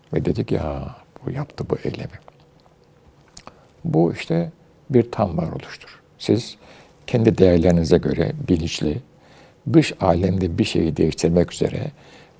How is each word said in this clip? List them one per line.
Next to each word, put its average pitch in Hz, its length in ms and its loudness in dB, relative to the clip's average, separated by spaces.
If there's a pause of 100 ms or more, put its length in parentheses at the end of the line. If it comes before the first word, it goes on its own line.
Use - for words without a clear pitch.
(140)
ve - 120 0
dedi 87 200 -2
ki, - 120 -2
"Ha, 71 380 -6 (300)
bu 135 60 -6
yaptı 143 380 -8
bu - 140 -2
eylemi." - 360 -8 (1600)
Bu - 300 0
işte - 380 -4 (380)
bir 117 220 4
tam 90 260 -2
varoluştur. - 640 -10 (180)
Siz - 380 -2 (540)
kendi 113 260 4
değerlerinize 87 600 4
göre - 340 -2 (160)
bilinçli, 82 540 -2 (720)
dış 156 280 4
alemde 90 560 0
bir - 60 2
şeyi 82 340 0
değiştirmek 85 560 2
üzere - 380 -4 (480)